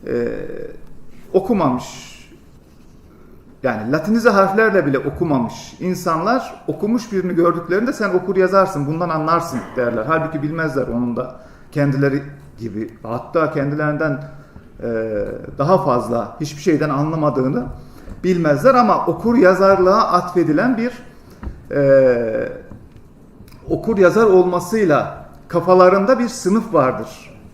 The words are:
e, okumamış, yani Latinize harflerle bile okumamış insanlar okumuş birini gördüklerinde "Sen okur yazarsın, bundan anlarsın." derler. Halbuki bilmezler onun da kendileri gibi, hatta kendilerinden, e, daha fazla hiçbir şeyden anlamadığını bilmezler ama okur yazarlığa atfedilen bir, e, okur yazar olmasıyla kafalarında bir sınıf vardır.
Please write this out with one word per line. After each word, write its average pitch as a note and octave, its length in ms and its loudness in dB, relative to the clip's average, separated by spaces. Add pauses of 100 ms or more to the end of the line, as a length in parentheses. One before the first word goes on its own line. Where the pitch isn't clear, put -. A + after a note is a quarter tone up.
e, A#2+ 200 -4 (1040)
okumamış, F3+ 760 -2 (1500)
yani B2+ 280 -4
Latinize G#3+ 380 0
harflerle G3 560 2
bile C3+ 140 0
okumamış C#3 800 -4
insanlar F3+ 880 -4
okumuş G#3 440 -4
birini F3+ 240 -2
gördüklerinde F3 580 0
"Sen G3+ 200 -4
okur F#3 220 -2
yazarsın, F#3 520 2
bundan E3 220 -4
anlarsın." D#3 500 -2 (160)
derler. A#2+ 320 -2
Halbuki D#3 360 -2
bilmezler C#3 440 -4
onun A#2+ 280 -4
da B2 240 -8 (320)
kendileri C#3+ 520 0 (340)
gibi, G#2+ 460 -10
hatta A#2+ 480 -2
kendilerinden, D3 720 -2 (600)
e, A#2+ 40 -6 (680)
daha D3+ 280 2
fazla A#2 560 -2
hiçbir C#3+ 200 -10
şeyden D3+ 280 0
anlamadığını D3 760 -2 (580)
bilmezler F3 520 4
ama G#3 300 4
okur A3+ 320 0
yazarlığa F#3+ 760 6
atfedilen F3+ 680 2
bir, A#3 140 -2 (840)
e, B2 760 4 (1160)
okur - 280 -2
yazar G3 280 6
olmasıyla F3+ 1040 2 (180)
kafalarında F#3 720 4
bir A#3+ 80 0
sınıf G3+ 460 -2
vardır. B2+ 680 -2 (140)